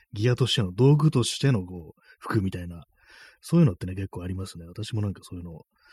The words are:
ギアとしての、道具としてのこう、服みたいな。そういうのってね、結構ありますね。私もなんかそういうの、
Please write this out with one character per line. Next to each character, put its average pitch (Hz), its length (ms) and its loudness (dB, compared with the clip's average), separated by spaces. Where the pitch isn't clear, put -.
ギ 107 160 0
ア 123 60 4
と 123 120 0
し - 80 -2
て 127 60 2
の、 92 100 -2
道 131 240 6
具 151 160 4
と 123 120 2
し - 160 -6
て 139 120 2
の 101 140 2
こ 87 320 -14
う、 - 40 -20
服 - 220 -2
み 95 100 -2
た 90 80 -8
い 87 80 -10
な。 85 180 -14
そ - 160 0
う - 20 8
い 170 40 8
う - 20 6
の 104 80 4
っ - 20 -18
て - 120 -10
ね、 92 60 -6
結 98 160 -6
構 90 140 -10
あ 87 40 -6
り 92 80 -4
ま 95 120 -6
す - 100 -14
ね。 85 80 -16
私 104 300 -8
も 107 60 0
な 104 80 0
ん 95 40 -4
か - 100 -20
そ - 120 -14
う 90 40 -10
い - 20 -12
う 87 40 -12
の、 82 160 -14